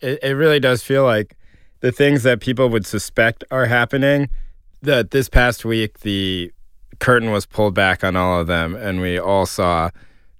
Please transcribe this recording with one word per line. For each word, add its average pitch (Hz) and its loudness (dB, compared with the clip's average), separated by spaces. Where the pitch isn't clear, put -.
it, 143 -4
it 135 -2
really 147 2
does 127 0
feel 135 2
like 110 0
the 127 0
things 143 2
that 120 2
people 127 0
would 113 0
suspect - -2
are 131 0
happening, 135 0
that 131 0
this 135 0
past 123 2
week, 113 -4
the 95 -4
curtain 117 2
was 101 -2
pulled 107 -2
back 95 0
on 92 0
all 90 0
of 82 -4
them, 85 -2
and 98 -6
we 90 -4
all 95 0
saw 87 0